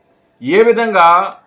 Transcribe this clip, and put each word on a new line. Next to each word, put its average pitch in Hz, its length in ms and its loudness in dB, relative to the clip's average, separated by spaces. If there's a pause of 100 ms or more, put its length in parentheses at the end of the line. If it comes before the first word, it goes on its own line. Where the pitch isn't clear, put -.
(420)
ఏ 165 200 0
విధంగా 196 720 0 (100)